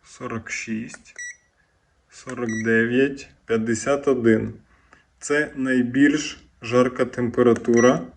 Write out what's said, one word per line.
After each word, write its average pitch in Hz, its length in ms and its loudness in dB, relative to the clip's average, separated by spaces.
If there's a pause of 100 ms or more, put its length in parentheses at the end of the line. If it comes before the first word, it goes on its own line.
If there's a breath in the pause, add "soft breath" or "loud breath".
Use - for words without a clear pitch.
Сорок - 460 -12
шість, - 640 -10 (960)
сорок 123 400 -10 (160)
дев'ять, 120 640 0 (160)
п'ятдесят 113 640 -2
один. 113 460 2 (680 soft breath)
Це 147 360 -4
найбільш 131 880 0 (180)
жарка 123 440 0
температура. 123 960 2 (160)